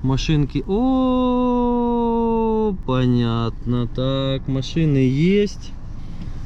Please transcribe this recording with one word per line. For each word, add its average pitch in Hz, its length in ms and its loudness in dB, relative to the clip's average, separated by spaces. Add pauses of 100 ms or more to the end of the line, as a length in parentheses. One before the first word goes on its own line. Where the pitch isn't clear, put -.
Машинки. 139 640 0
О, 240 2000 0 (120)
понятно. 120 1080 0
Так, 135 520 -2
машини 135 580 0
є. 180 420 4 (1000)